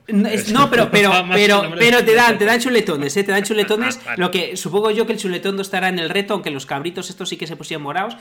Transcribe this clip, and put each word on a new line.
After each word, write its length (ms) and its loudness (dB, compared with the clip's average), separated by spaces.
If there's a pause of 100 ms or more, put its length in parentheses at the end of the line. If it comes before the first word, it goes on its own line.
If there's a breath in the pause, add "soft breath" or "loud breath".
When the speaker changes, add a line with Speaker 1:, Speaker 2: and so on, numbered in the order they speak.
Speaker 1:
No, 220 2
es, 220 -4
Speaker 2:
<laughs> 20 0
Speaker 1:
no, 160 4
pero, 160 4
Speaker 2:
Me 60 -6
Speaker 1:
pero, 180 6
Speaker 2:
gusta 140 2
más 140 0
Speaker 1:
pero, 200 6
Speaker 2:
el 60 2
nombre 200 -6
Speaker 1:
pero 140 6
Speaker 2:
que 80 4
Speaker 1:
te 60 4
Speaker 2:
el 60 6
Speaker 1:
dan, 100 6
Speaker 2:
reto. 120 2
Speaker 1:
te 60 2
dan 160 2
chuletones, 560 0
¿eh? 60 0
Te 80 -2
dan 120 0
chuletones, 540 0
Speaker 2:
<laughs> 40 -18
Ah, 100 -18
vale. 100 -6
Speaker 1:
lo 100 0
que 240 -4
supongo 360 -2
yo 140 0
que 80 -2
el 60 -6
chuletón 360 -4
no 80 -6
estará 260 -2
en 100 -4
el 100 -4
reto, 260 -2
aunque 160 -6
los 140 -8
cabritos 440 -8
estos 180 -12
sí 80 -8
que 120 -10
se 100 -12
pusieron 260 -10
morados. 380 -6